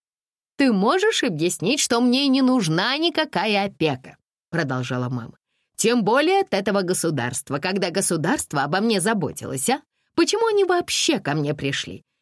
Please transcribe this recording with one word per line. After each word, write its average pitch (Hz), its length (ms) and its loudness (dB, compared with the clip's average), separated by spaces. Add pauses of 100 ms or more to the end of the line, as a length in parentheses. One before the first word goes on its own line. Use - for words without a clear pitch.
(580)
"Ты 269 140 4
можешь 330 520 2
объяснить, 180 560 -2
что 240 200 0
мне 247 280 2
не 262 140 4
нужна 240 560 2
никакая 226 680 0
опека?" 156 520 -4 (320)
продолжала 127 600 -4
мама. 120 280 -8 (380)
"Тем 226 280 2
более 302 380 2
от 381 120 -4
этого 202 280 0
государства, 147 800 -2
когда 185 320 -2
государство 170 720 -2
обо 156 160 -2
мне 214 220 0
заботилось, 156 680 -4
а? 269 120 0 (340)
Почему 453 320 2
они 415 160 2
вообще 349 560 0
ко 139 140 -4
мне 151 200 0
пришли? - 500 -6 (180)